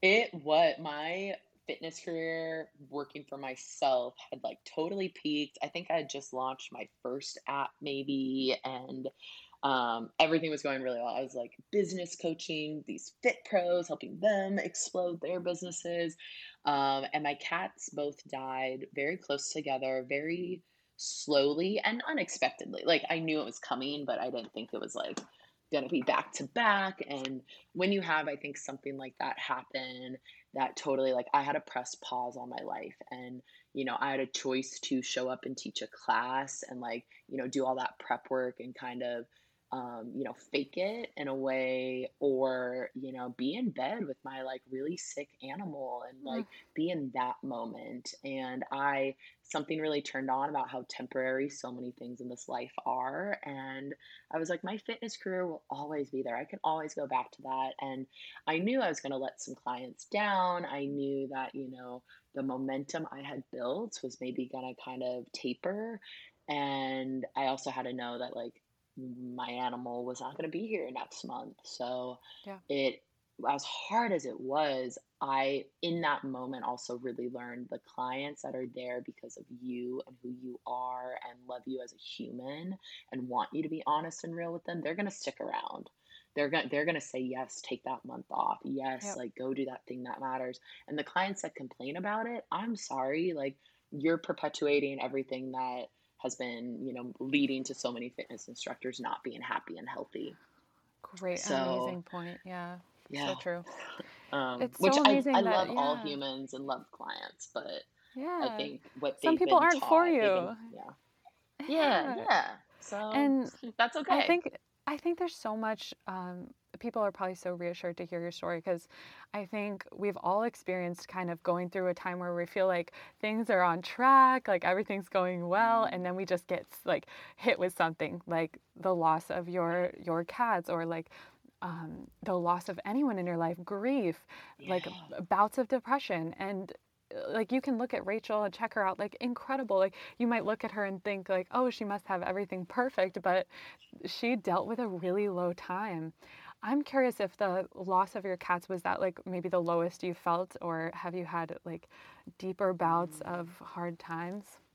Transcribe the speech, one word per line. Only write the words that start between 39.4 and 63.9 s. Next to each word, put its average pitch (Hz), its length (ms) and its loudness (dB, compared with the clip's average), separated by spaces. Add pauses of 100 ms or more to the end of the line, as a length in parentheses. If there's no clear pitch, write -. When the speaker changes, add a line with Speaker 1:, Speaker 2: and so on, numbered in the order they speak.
Speaker 1:
um, 120 420 -6
you 135 100 -2
know, 113 100 -6
fake - 420 -2
it 214 400 -2
in 143 120 -4
a 135 60 -2
way 131 880 0
or, 131 720 2
you 131 180 -8
know, 127 180 -6
be 127 240 -2
in 240 160 0
bed 160 360 -2
with 135 160 -6
my, 135 200 -8
like, 131 280 -6
really 143 280 -2
sick - 320 -8 (120)
animal 147 640 -6
and, 262 160 -18
like, 233 220 -4
Speaker 2:
Mm. - 160 -20 (120)
Speaker 1:
be 160 160 0
in 147 240 -2
that 127 280 0
moment. 117 720 -8 (100)
And 131 460 -4
I, 139 460 2 (260)
something 156 380 -2
really 151 220 2
turned 135 280 -2
on 135 200 2
about 131 200 0
how 127 200 -6
temporary 131 600 0
so 123 220 -8
many 123 200 -8
things 123 280 -10
in 123 80 -8
this 123 200 -10
life 127 260 -6 (120)
are. 135 580 -2
And 135 500 -8 (360)
I 160 80 -2
was 165 120 -2
like, 175 140 0
"My 202 140 -4
fitness 226 380 -8
career 185 300 -2
will 156 240 -6
always 143 400 -4
be 131 120 -2
there. 117 140 0
I 127 80 0
can - 200 -10
always 156 300 4
go 147 120 0
back 127 260 2
to - 100 -20
that." 131 380 0
And 135 260 -4 (400)
I 160 120 2
knew 233 220 4
I 214 80 4
was 156 120 0
gonna 139 180 -2
let 131 220 -4
some 131 140 -10
clients 123 520 -8
down. 185 600 2
I 143 200 -2
knew 139 420 -2
that, 131 260 -6
you 135 160 -8
know, 127 320 -10 (320)
the 139 80 -2
momentum 135 680 -2
I 135 120 -12
had 139 280 -8
built 147 520 -4